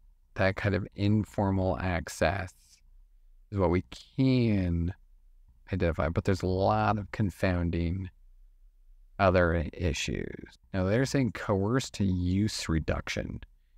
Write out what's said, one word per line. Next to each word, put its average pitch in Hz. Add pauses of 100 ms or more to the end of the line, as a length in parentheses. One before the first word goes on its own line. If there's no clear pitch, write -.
(360)
that 95
kind 95
of 101
informal 98
access 90 (960)
is 101
what 90
we 90 (320)
can 101 (800)
identify, 85
but 85
there's 95
a 92
lot 104
of 101
confounding 87 (1080)
other 87
issues. - (160)
Now, 92
they're 113
saying 131
coerced 107
use 95
reduction - (360)